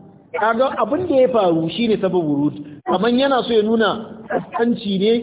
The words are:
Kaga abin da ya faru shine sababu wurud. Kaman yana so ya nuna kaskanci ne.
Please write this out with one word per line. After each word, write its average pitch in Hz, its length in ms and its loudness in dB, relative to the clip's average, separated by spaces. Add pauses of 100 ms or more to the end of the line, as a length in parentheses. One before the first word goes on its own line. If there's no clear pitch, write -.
(320)
Kaga 226 480 0
abin 285 280 0
da 311 80 2
ya 254 140 6
faru 175 400 2
shine 220 280 0
sababu 180 260 0
wurud. 147 320 0 (300)
Kaman 240 340 0
yana 269 240 0
so 233 100 -4
ya 220 80 4
nuna 214 680 -2
kaskanci 202 720 -2
ne. 208 120 2 (120)